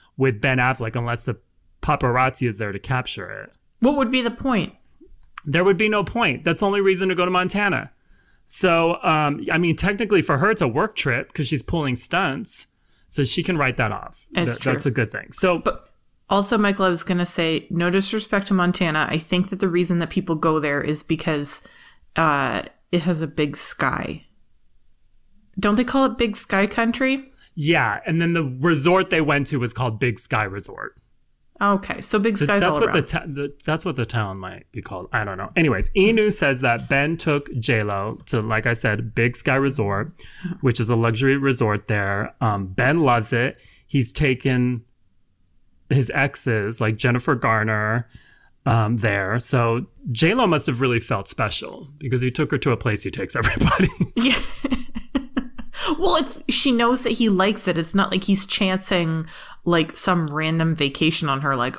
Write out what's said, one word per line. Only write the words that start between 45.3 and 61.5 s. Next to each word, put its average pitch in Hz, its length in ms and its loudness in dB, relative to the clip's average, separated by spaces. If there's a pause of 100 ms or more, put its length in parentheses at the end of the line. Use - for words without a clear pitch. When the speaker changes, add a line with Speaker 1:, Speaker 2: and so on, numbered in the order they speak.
Speaker 1:
his 131 240 2
exes, 117 680 -2
like 110 140 2
Jennifer 123 380 0
Garner, 110 720 0 (600)
um, 113 320 2
there. 101 420 0
So 117 460 0 (260)
J-Lo 202 340 2
must 156 200 2
have 123 160 -2
really 120 180 2
felt 104 280 -4
special - 600 -4 (100)
because 127 220 -2
he 127 100 0
took 147 220 -2
her 143 60 0
to 135 140 0
a 113 40 2
place 107 260 -2
he 98 80 -6
takes - 240 -8
everybody. - 540 2 (140)
<laughs> - 120 -2
Speaker 2:
Yeah. 240 260 2 (220)
<laughs> 269 140 0 (1200)
Well, 359 180 2
it's, - 260 -4 (120)
she - 180 0
knows 240 300 2
that 233 100 -2
he 226 160 2
likes 196 380 2
it. 165 120 0
It's 165 160 -4
not 196 160 2
like 190 140 -2
he's 196 200 2
chancing, 175 800 0 (380)
like, 165 320 2
some 175 320 0
random 160 460 0
vacation 156 540 0
on 135 120 0
her, 139 160 0